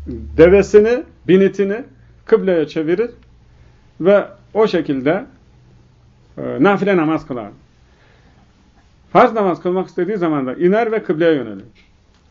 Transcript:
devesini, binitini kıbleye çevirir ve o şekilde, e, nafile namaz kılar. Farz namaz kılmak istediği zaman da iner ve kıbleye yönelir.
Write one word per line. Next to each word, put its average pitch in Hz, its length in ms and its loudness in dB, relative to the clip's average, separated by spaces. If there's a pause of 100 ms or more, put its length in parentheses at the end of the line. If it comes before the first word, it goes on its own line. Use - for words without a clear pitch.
(360)
devesini, 202 680 4 (260)
binitini 196 560 0 (400)
kıbleye 185 440 0
çevirir 175 420 -4 (920)
ve 190 240 2 (300)
o 214 120 2
şekilde, 156 580 -2 (1120)
e, 139 40 -12 (200)
nafile 196 340 2
namaz 156 300 -2
kılar. 113 240 -10 (1600)
Farz 220 200 4
namaz 190 300 -2
kılmak 180 260 -4
istediği 185 280 -6
zaman 156 300 -2
da 127 80 -8
iner 214 380 0
ve 214 100 -4
kıbleye 165 320 0
yönelir. 110 300 -8 (680)